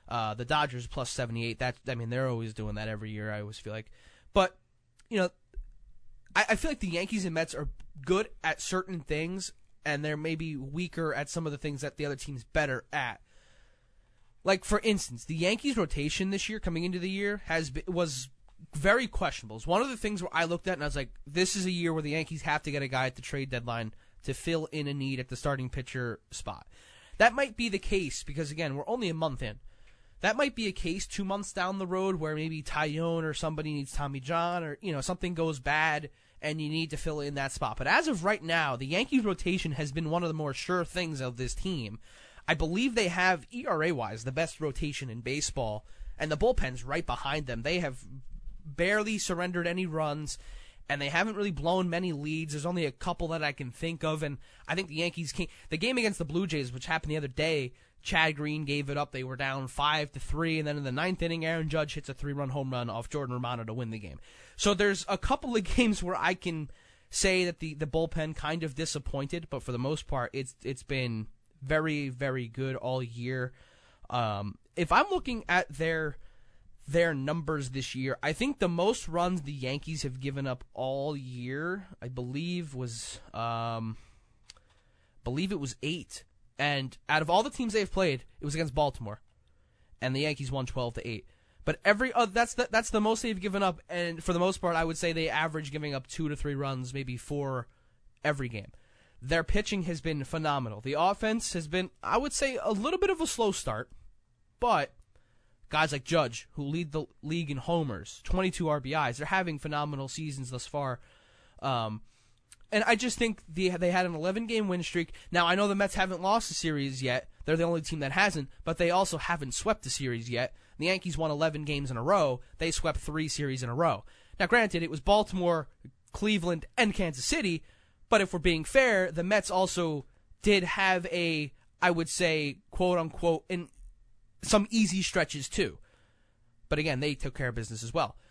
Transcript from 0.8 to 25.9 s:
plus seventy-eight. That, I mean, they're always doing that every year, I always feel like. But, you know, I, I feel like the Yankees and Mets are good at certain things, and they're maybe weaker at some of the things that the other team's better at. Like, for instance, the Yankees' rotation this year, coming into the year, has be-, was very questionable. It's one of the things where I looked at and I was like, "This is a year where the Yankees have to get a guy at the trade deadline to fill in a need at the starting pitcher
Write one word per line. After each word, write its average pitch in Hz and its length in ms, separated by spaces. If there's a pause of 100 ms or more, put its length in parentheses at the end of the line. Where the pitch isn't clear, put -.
plus 127 240
seventy-eight. 117 480
That, 127 180 (120)
I 127 60
mean, 117 160
they're 131 180
always 113 260
doing 107 220
that 107 120
every 107 220
year, 107 220
I 104 80
always 107 180
feel 107 140
like. 110 180 (420)
But, 185 240 (520)
you 220 100
know, 180 120 (1040)
I, 208 160
I 220 60
feel 320 140
like 285 100
the 190 80
Yankees 185 360
and 170 100
Mets 160 200
are 143 140 (360)
good 185 240 (160)
at 156 160
certain 185 400
things, 165 520 (320)
and 147 200
they're 151 120
maybe 160 400
weaker 151 580
at 143 140
some 165 180
of 147 60
the 143 60
things 143 220
that 143 160
the 147 100
other 143 100
team's 135 280
better 143 480
at. 127 280 (1200)
Like, 190 200
for 208 160
instance, 190 440
the 160 100
Yankees' 214 420
rotation 156 540
this 196 180
year, 220 120
coming 170 240
into 180 140
the 185 120
year, 202 360
has 160 240
be-, 139 160
was 165 420 (460)
very 208 320
questionable. 117 500
It's 113 100
one 185 160
of 277 60
the 247 80
things 208 260
where - 120
I 165 100
looked 170 240
at 185 60
and 143 80
I 147 40
was 139 100
like, 131 160 (140)
"This 175 300
is 185 100
a 185 40
year 170 220
where 160 100
the 147 80
Yankees 156 320
have 151 200
to 151 80
get 143 120
a 135 60
guy 131 180
at 127 100
the 127 60
trade 135 280
deadline 117 420 (320)
to 135 100
fill 165 320
in 151 200
a 143 80
need 135 260
at 127 80
the 123 80
starting 131 320
pitcher 127 520 (100)